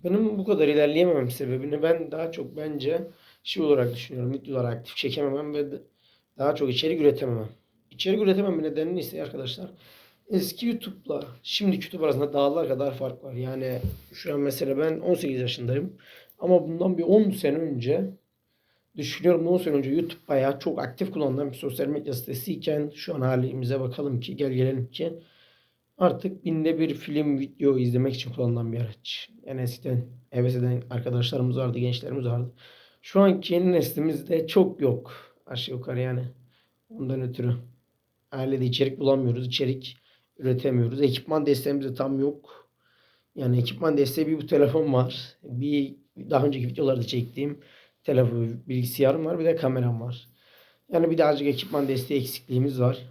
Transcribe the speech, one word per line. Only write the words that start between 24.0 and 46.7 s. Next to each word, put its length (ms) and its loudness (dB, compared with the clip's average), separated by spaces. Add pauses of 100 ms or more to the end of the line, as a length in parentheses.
ki, 160 -10
gel 160 -2
gelelim 380 0
ki 220 -6 (840)
artık 460 0
binde 340 0
bir 160 0
film, 440 -2
video 400 2
izlemek 360 2
için 180 -8
kullanılan 400 -2
bir 80 -4
araç. 500 -10 (160)
Yani 140 -8
eskiden 440 -4 (260)
heves 260 2
eden 340 0
arkadaşlarımız 680 0
vardı, 220 -2
gençlerimiz 480 -2
vardı. 260 -2 (500)
Şu 180 2
anki 340 4
yeni 180 4
neslimizde 760 0
çok 340 4
yok. 320 0 (340)
Aşağı 300 -8
yukarı 240 -6
yani. 240 -2 (640)
Ondan 340 -6
ötürü 300 -2 (800)
ailede 320 -2
içerik 360 0
bulamıyoruz, 460 2
içerik 500 -4 (420)
üretemiyoruz. 640 2
Ekipman 440 2
desteğimiz 440 0
de 40 -6
tam 260 -2
yok. 480 -4 (640)
Yani 240 2
ekipman 380 0
desteği 300 2
bir 120 0
bu 80 -6
telefon 460 4
var. 500 0
Bir 520 -2 (360)
daha 160 4
önceki 200 0
videolarda 360 0